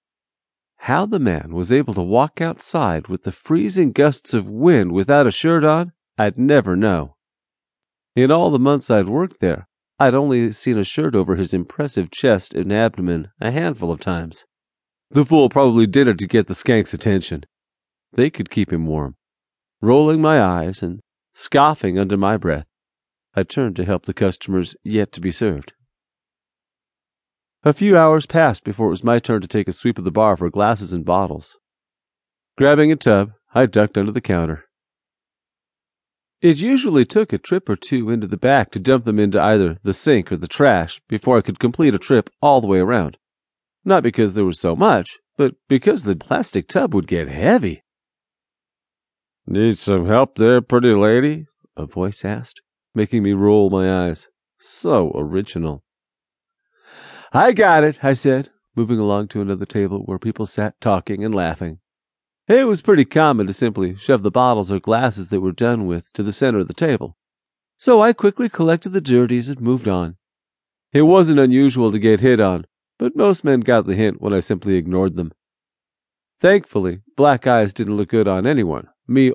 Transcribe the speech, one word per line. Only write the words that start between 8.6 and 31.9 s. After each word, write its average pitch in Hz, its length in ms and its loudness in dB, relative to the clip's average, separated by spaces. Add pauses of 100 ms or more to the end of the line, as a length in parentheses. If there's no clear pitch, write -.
I'd 101 200 2
worked 160 320 -6
there, 90 260 -4 (320)
I'd 131 160 4
only 127 380 0
seen 117 240 -4
a 101 80 0
shirt - 280 -4
over 95 220 0
his 90 180 -4
impressive 95 560 -6
chest 110 440 -2
and 92 180 -6
abdomen 92 600 -2 (100)
a 110 100 -4
handful 135 400 -6
of 82 80 -8
times. 82 460 -8 (640)
The 143 160 2
fool 143 240 4
probably 117 380 4
did 131 200 2
it 98 120 0
to 101 60 -8
get 107 220 0
the 92 80 -10
skank's 110 380 0
attention. 90 500 -4 (720)
They 135 160 2
could 110 200 -10
keep 101 220 -4
him 82 140 -4
warm. 76 320 -6 (640)
Rolling 151 400 2
my 156 200 4
eyes 90 400 -2
and 92 200 -8 (320)
scoffing 139 680 0
under 98 160 -2
my 98 220 -2
breath, 80 280 -4 (680)
I 98 100 -2
turned 110 340 -4
to 90 80 -4
help 92 220 -4
the 98 60 -8
customers 92 680 -4
yet 104 300 -4
to 85 80 -16
be 90 100 -4
served. 85 400 -6 (1900)
A 151 80 4
few 196 240 2
hours 156 300 4
passed 156 400 0
before 104 220 -2
it - 20 0
was 95 160 -4
my 117 140 2
turn 113 200 -2
to 92 80 -8
take 101 220 -4
a - 20 -4
sweep 117 260 -4
of 92 60 -10
the 90 80 -4
bar 107 240 2
for 85 140 -4
glasses 101 420 -2
and 85 140 -8
bottles. 82 520 -4 (1000)